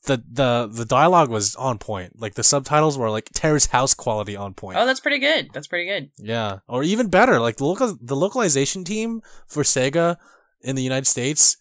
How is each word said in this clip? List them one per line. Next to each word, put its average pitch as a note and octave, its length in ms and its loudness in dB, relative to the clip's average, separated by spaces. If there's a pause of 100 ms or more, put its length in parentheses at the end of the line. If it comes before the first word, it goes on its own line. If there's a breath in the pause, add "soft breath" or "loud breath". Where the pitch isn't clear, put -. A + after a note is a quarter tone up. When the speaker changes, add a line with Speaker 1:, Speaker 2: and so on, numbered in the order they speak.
Speaker 1:
the, B2+ 240 0
the, A#2+ 420 0
the A#2 120 -6
dialogue D3 460 4
was G#2+ 260 -2
on B2+ 220 -4
point. F#2 420 -10
Like, A2 140 -8
the A#2+ 100 -6
subtitles D3 540 2
were, A#2 120 -2
like, G#2+ 220 -4
Terrace D3+ 340 2
House C3 280 2
quality G#2 420 -4
on G2 180 -10
point. F3+ 240 -8
Speaker 2:
Oh, G#3+ 80 4
that's C4 140 0
pretty C#4+ 200 -2
good. C#4 340 0
That's C#3+ 140 -10
pretty F3 200 -6
good. F3 300 -6
Speaker 1:
Yeah. G#2+ 400 -4 (100)
Or B2 140 -2
even G#3 260 0
better. F#3+ 320 4
Like, A#2 160 0
the C#3 80 -4
local, G3+ 360 0
the B2 160 -4
localization F3+ 680 0
team A3 380 -6 (240 soft breath)
for - 160 -4
Sega D#3+ 540 0 (460 soft breath)
in C3+ 140 -6
the C3 60 -2
United C3 240 -2
States C#3 540 2